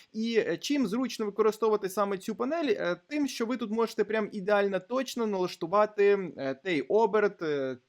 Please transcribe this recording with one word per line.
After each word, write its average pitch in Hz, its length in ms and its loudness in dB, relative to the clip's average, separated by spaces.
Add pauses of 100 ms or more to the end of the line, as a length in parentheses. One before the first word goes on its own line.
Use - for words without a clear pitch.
(140)
І, 226 240 -2
е, 170 200 2
чим 277 300 0
зручно 233 380 -2
використовувати 214 640 2
саме 202 280 0
цю 196 180 -6
панель? 285 340 -2
Е, 175 260 0 (120)
тим, 294 200 -2
що 247 180 -6
ви 247 120 -2
тут 226 140 -6
можете 220 320 0
прям 214 280 -2
ідеально 202 480 0
точно 240 480 -4
налаштувати, 202 1120 2
е, 135 260 -4
той 175 180 0
оберт, 208 600 2
е, 139 360 -2 (120)